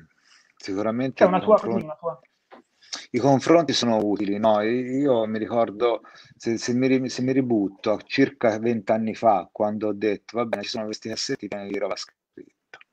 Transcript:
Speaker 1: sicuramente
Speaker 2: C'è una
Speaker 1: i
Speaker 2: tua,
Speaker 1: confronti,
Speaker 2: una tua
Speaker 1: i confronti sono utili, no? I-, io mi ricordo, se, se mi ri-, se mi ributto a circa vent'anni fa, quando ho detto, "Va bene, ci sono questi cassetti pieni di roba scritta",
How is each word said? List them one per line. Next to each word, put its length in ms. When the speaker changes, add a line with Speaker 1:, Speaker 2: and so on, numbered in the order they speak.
Speaker 1:
sicuramente 640
Speaker 2:
C'è 60
una 100
Speaker 1:
i 40
Speaker 2:
tua, 160
Speaker 1:
confronti, 260
Speaker 2:
una 100
tua 260
Speaker 1:
i 80
confronti 540
sono 320
utili, 340
no? 240
I-, 380
io 260
mi 120
ricordo, 640
se, 220
se 160
mi 120
ri-, 220
se 140
mi 100
ributto 600
a 120
circa 540
vent'anni 560
fa, 360
quando 380
ho 40
detto, 460
"Va 80
bene, 160
ci 80
sono 140
questi 240
cassetti 400
pieni 220
di 80
roba 180
scritta", 800